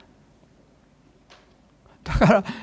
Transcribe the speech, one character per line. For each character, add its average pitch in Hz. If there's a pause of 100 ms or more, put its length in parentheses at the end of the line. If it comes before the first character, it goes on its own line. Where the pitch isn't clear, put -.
(2000)
だ 151
か 202
ら 202 (180)